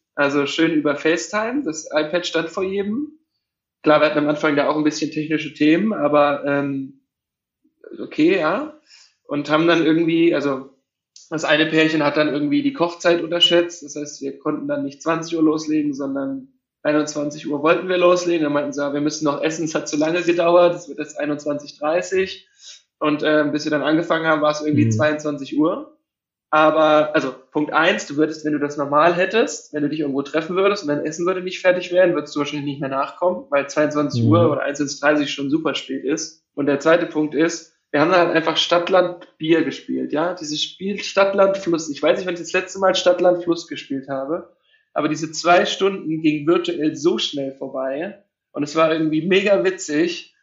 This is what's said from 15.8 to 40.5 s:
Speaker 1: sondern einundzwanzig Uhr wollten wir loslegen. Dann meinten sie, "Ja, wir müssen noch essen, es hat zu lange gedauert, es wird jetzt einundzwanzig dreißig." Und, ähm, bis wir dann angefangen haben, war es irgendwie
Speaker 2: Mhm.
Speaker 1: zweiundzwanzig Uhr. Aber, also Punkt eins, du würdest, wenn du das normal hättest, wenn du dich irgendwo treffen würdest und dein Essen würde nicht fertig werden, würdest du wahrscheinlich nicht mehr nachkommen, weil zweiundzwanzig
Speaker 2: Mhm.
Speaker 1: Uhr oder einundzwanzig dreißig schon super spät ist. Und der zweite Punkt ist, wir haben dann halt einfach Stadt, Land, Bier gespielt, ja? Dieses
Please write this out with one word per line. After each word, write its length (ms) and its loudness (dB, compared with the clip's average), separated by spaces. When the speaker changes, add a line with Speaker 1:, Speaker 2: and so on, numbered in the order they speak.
Speaker 1:
sondern 580 -6
einundzwanzig 640 -2
Uhr 140 -4
wollten 240 2
wir 100 0
loslegen. 460 2
Dann 80 0
meinten 200 -2
sie, 80 -6
"Ja, 140 -2
wir 60 -2
müssen 240 -4
noch 180 -2
essen, 220 -2
es 100 -6
hat 140 -4
zu 80 -6
lange 260 0
gedauert, 540 4
es 120 -14
wird 120 -12
jetzt 180 -10
einundzwanzig 640 -6
dreißig." 640 -2
Und, 220 0
ähm, 300 2
bis 120 -4
wir 60 -4
dann 120 0
angefangen 440 0
haben, 140 2
war 120 2
es 100 -6
irgendwie 240 2
Speaker 2:
Mhm. 60 2
Speaker 1:
zweiundzwanzig 680 -2
Uhr. 400 0
Aber, 640 4
also 200 0
Punkt 220 -2
eins, 340 2
du 100 -8
würdest, 280 0
wenn 80 -2
du 80 -2
das 160 -4
normal 380 2
hättest, 600 -2
wenn 80 -2
du 60 -2
dich 120 -4
irgendwo 220 -2
treffen 340 -4
würdest 280 -2
und 40 -6
dein 160 -4
Essen 220 -4
würde 160 -2
nicht 180 -10
fertig 320 0
werden, 220 4
würdest 200 -6
du 40 -2
wahrscheinlich 280 -4
nicht 140 -6
mehr 80 -6
nachkommen, 600 -4
weil 180 0
zweiundzwanzig 540 0
Speaker 2:
Mhm. 80 4
Speaker 1:
Uhr 220 6
oder 100 -2
einundzwanzig 380 -6
dreißig 320 2
schon 180 -6
super 240 0
spät 300 -8
ist. 400 -6
Und 120 -2
der 140 0
zweite 260 4
Punkt 280 -4
ist, 400 -2
wir 100 0
haben 100 4
dann 180 6
halt 80 0
einfach 200 0
Stadt, 320 2
Land, 380 2
Bier 260 2
gespielt, 480 -6
ja? 220 -2
Dieses 280 -8